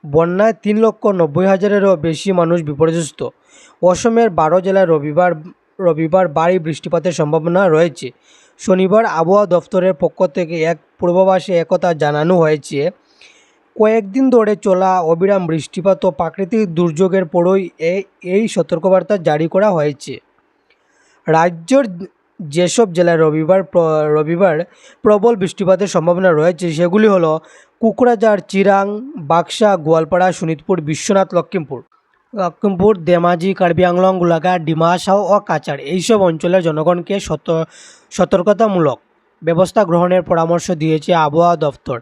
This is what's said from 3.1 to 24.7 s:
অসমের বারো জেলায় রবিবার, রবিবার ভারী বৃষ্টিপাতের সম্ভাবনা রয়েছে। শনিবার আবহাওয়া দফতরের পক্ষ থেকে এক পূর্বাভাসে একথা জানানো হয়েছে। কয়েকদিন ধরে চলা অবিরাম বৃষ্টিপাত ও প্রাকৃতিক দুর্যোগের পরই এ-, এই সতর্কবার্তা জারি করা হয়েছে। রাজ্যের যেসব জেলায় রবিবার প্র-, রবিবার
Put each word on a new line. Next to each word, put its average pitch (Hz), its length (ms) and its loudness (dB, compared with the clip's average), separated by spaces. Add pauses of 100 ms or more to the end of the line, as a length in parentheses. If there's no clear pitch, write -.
অসমের 226 480 2
বারো 165 320 0
জেলায় 190 240 2
রবিবার, 160 460 0 (480)
রবিবার 170 480 0
ভারী 165 320 0
বৃষ্টিপাতের 165 520 -4
সম্ভাবনা 165 580 0
রয়েছে। 156 420 0 (460)
শনিবার 190 480 2
আবহাওয়া 175 400 2
দফতরের 180 480 0
পক্ষ 180 340 -2
থেকে 165 360 -4
এক 165 140 -2 (220)
পূর্বাভাসে 185 540 0
একথা 175 400 0
জানানো 151 440 0
হয়েছে। 156 540 -2 (880)
কয়েকদিন 220 500 0
ধরে 220 260 2
চলা 185 460 0
অবিরাম 175 460 0
বৃষ্টিপাত 180 580 -2
ও 185 60 2
প্রাকৃতিক 180 640 -4
দুর্যোগের 175 500 0
পরই 180 440 0 (100)
এ-, 175 220 -2 (200)
এই 196 260 -2
সতর্কবার্তা 185 680 0
জারি 160 300 -2
করা 196 240 0
হয়েছে। 147 480 -4 (1080)
রাজ্যের 170 580 0 (560)
যেসব 175 520 -2
জেলায় 170 240 2
রবিবার 160 460 2
প্র-, 160 440 0
রবিবার 160 580 0 (360)